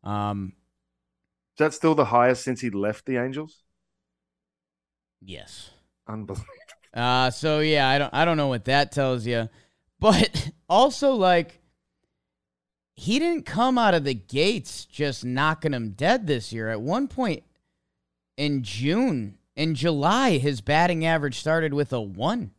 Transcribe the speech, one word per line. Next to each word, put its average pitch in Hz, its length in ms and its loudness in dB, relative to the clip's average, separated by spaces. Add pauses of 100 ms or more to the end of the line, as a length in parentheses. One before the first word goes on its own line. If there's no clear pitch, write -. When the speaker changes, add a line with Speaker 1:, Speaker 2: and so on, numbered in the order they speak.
Speaker 1:
Um, 104 500 -6 (1000)
Speaker 2:
Is - 40 -20
that 151 140 2
still 160 220 2
the 147 100 4
highest 120 380 4
since 127 160 -4
he 123 100 -4
left 104 360 -4
the 131 120 -4
Angels? 135 460 -8 (1600)
Speaker 1:
Yes. 90 520 -18 (360)
Speaker 2:
Unbelievable. 107 400 -10 (460)
Speaker 1:
Uh, 127 380 2
so 151 280 -2
yeah, 151 300 4
I 135 80 4
don't, 143 160 -2
I 147 100 2
don't 170 140 2
know 147 100 0
what 123 180 -4
that 143 260 2
tells 131 340 0
you, 117 240 -2 (500)
but 180 600 2
<laughs> - 100 -20
also, 269 460 4
like, 180 440 2 (1400)
he 220 240 -2
didn't 330 260 -2
come 247 320 0
out 214 180 4
of 156 80 2
the 135 100 -2
gates 147 720 -2
just 143 400 -6
knocking 147 480 -2
'em 117 180 -6
dead 185 360 0
this 127 260 -4
year. 113 160 -6
At 110 120 -4
one 208 260 -2
point 240 360 -4 (920)
in 143 260 -2
June, 123 720 -2 (180)
in 156 200 -2
July, 165 600 2
his 131 240 -2
batting 160 440 2
average 147 340 0
started 156 340 0
with 143 180 -2
a 127 100 -2
one. 110 580 -4